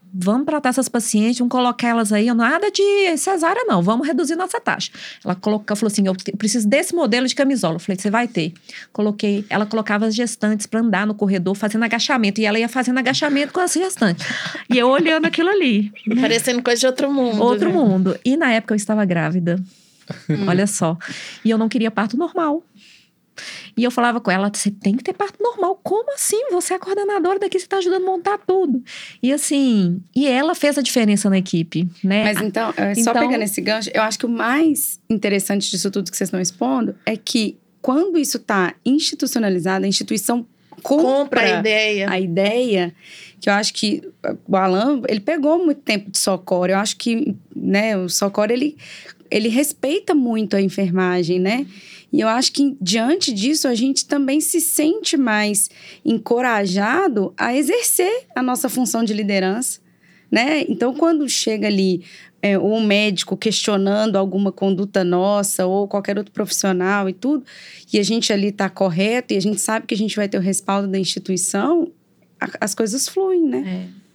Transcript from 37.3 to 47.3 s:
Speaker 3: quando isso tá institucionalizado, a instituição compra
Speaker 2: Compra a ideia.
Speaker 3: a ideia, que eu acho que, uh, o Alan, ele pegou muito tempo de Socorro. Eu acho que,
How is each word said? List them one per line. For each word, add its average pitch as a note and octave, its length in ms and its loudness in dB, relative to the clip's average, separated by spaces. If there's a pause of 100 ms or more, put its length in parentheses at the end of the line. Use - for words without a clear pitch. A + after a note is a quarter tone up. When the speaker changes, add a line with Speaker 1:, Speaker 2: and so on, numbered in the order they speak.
Speaker 3:
quando E4 380 2
isso C4 200 -2
tá F#3 360 0 (100)
institucionalizado, G3+ 1000 0
a - 20 0
instituição A3 580 -2 (380)
compra C#4+ 260 2
Speaker 2:
Compra C4+ 320 2
a A3 180 2
ideia. G#3+ 500 2
Speaker 3:
a F#3 100 0
ideia, F#3+ 760 0 (460)
que - 100 -2
eu G3+ 40 4
acho G#3 200 0
que, - 300 -2 (260)
uh, - 80 -6 (100)
o G3 100 2
Alan, G3+ 500 2
ele G#3+ 140 0
pegou D4+ 420 0
muito D4 180 0
tempo G#3 300 -2
de - 80 -4
Socorro. F#3 480 0
Eu F#3+ 100 2
acho G#3 200 -2
que, A#3 380 -2 (200)